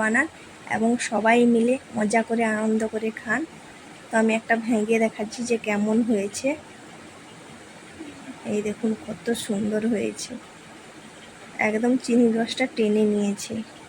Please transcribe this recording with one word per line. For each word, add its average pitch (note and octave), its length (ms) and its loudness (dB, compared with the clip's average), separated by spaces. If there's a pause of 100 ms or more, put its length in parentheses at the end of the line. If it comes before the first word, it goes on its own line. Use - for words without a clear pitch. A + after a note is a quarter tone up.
বানান A3+ 260 2 (500)
এবং A3+ 140 2 (180)
সবাই A3 300 4 (160)
মিলে A#3 200 4 (220)
মজা G#3+ 320 2
করে A#3 140 0 (120)
আনন্দ A3 280 0 (100)
করে A3 160 -4 (120)
খান। A#3 200 -2 (680)
তো - 120 -8
আমি A3 200 4
একটা A#3 140 0 (120)
ভেঙে A3 380 2
দেখাচ্ছি A3 360 -4 (100)
যে A#3 60 2 (100)
কেমন G#3+ 300 2 (120)
হয়েছে। G#3 400 -2 (2000)
এই G#3 160 0
দেখুন G#3+ 220 -2 (140)
কত - 220 -10 (200)
সুন্দর G#3+ 360 -2 (100)
হয়েছে, G#3+ 400 -4 (1300)
একদম A3 260 2 (120)
চিনির A#3 340 6
রসটা A#3 260 0 (120)
টেনে G#3+ 280 4 (100)
নিয়েছে। G3+ 400 -2 (340)